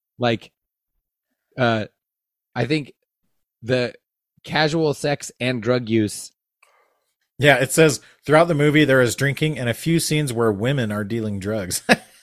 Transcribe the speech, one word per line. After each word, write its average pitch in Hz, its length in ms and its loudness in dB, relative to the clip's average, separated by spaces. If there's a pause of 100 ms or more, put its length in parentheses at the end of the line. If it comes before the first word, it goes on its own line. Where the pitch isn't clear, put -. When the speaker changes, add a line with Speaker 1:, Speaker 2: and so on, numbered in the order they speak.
(200)
Speaker 1:
like, 117 320 -2 (1040)
uh, 113 280 0 (680)
I 123 120 -4
think 147 260 -6 (720)
the 123 320 -4 (500)
casual 156 500 0
sex - 460 -6
and 123 240 -4
drug 123 260 -2
use. 110 420 0 (1080)
Speaker 2:
Yeah, 139 160 6
it 127 160 0
says, 160 280 4 (260)
"Throughout 156 220 4
the 170 60 0
movie, 147 320 4
there 131 160 4
is 120 140 2
drinking 139 420 -2
and 123 100 -4
a 117 60 -2
few 165 260 0
scenes 151 320 -2
where 113 200 0
women 113 400 -2
are 104 120 -4
dealing 107 360 -6
drugs." 98 480 -6
<laughs> - 40 4 (320)